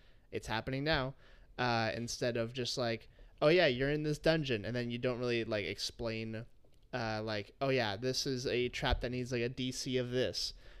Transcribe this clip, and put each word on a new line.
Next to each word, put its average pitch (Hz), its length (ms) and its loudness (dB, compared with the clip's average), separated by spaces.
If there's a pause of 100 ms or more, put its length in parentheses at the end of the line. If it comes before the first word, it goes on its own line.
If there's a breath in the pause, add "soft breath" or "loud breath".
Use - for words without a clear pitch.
(320 soft breath)
it's - 160 -6
happening 131 360 -2
now." 143 320 2 (420 soft breath)
Uh, 117 380 2
instead 120 420 -2
of 127 160 -2
just, 131 240 -4
like, 117 300 -2 (340 soft breath)
"Oh, 151 60 6
yeah, 170 200 8
you're 135 240 2
in 151 120 0
this 151 160 0
dungeon," 135 460 2
and 117 100 -2
then 120 160 -2
you 120 60 -4
don't 123 220 0
really, 120 260 2
like, 107 200 0
explain, 113 800 -6 (480)
uh, 110 300 -2
like, 107 380 -4
"Oh, 139 80 4
yeah, 117 260 2
this 127 320 -2
is 131 180 -2
a 123 220 2
trap 123 340 0
that 123 100 -2
needs, 127 200 -4
like, 120 100 0
a 117 80 0
D 127 220 -4
C 127 260 -4
of 123 140 0
this." 123 420 0 (260 loud breath)